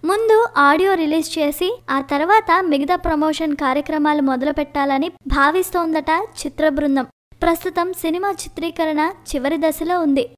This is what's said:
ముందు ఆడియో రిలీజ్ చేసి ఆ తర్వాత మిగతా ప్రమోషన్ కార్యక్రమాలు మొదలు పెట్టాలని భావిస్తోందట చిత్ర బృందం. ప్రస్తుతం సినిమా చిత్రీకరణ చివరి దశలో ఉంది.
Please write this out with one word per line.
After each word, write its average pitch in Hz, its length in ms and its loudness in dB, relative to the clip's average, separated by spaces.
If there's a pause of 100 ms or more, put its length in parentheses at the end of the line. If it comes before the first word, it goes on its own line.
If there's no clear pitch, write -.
ముందు 440 420 4 (100)
ఆడియో 320 360 4
రిలీజ్ 320 460 -2
చేసి 359 400 -2 (100)
ఆ 269 120 0
తర్వాత 349 600 2
మిగతా 294 320 0
ప్రమోషన్ 311 600 -2
కార్యక్రమాలు 294 640 0
మొదలు 269 300 0
పెట్టాలని 294 580 -2 (180)
భావిస్తోందట 311 840 0
చిత్ర 311 580 -2
బృందం. 277 360 0 (360)
ప్రస్తుతం 349 520 0
సినిమా 359 360 -2
చిత్రీకరణ 320 840 -4 (240)
చివరి 277 220 -2
దశలో 320 420 0
ఉంది. 277 380 0